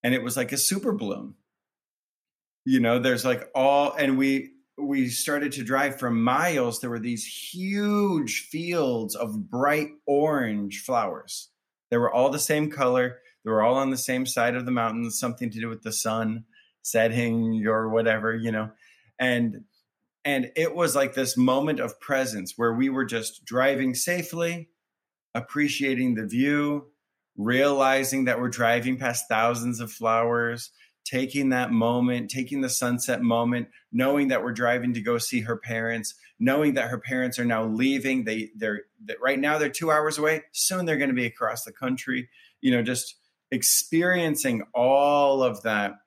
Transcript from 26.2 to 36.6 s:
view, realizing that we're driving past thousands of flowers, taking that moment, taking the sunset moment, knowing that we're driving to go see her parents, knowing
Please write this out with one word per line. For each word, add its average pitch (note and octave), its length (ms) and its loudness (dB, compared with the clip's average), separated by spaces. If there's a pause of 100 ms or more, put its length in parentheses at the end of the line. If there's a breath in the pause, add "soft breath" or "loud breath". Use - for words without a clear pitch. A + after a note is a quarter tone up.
view, D3 640 0 (480)
realizing C3+ 880 2
that A#2+ 120 2
we're B2 120 -2
driving A#2+ 480 2
past B2 320 -4
thousands A#2 500 0
of A2+ 100 -8
flowers, A#2 840 0 (340 soft breath)
taking C3 420 -2
that B2 240 2
moment, A#2+ 580 2
taking C3 300 -6
the C3 80 -2
sunset A#2+ 540 -2
moment, A#2+ 460 0 (220 soft breath)
knowing C3+ 380 2
that B2+ 140 0
we're A#2+ 100 -4
driving A#2+ 400 0
to A#2 80 -4
go A#2 160 0
see A#2 240 -2
her A2+ 160 -4
parents, A2+ 580 -6 (240 soft breath)
knowing C#3 360 2